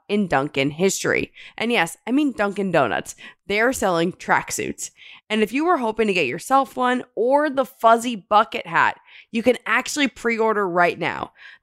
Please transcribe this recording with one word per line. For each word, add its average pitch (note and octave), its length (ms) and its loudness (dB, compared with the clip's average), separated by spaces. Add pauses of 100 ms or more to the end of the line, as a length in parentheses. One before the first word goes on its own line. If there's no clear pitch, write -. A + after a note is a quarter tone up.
in G#3 200 0
Dunkin' C#3 420 0
history. D3+ 640 0 (240)
And A#3 140 -2
yes, F3 340 0
I - 60 -6
mean C#4 200 2
Dunkin' G3+ 400 -2
Donuts. A#2 440 0 (320)
They G3+ 120 -2
are B3 140 2
selling F3+ 400 0
tracksuits. - 800 -4 (400)
And G#3+ 100 2
if G#3+ 100 0
you C#4 140 -2
were F4 120 2
hoping A3+ 280 -2
to G#3 80 0
get F3 140 0
yourself B3+ 500 -2
one B3 280 -2 (100)
or C#4 340 2
the C4 160 -2
fuzzy A#3 500 2
bucket G#3 520 0
hat, D3 320 2 (320)
you A3+ 100 -2
can G#3 240 4
actually C4 440 0
pre-order A3 600 -2
right E3+ 300 2
now. A#2+ 340 -6 (300)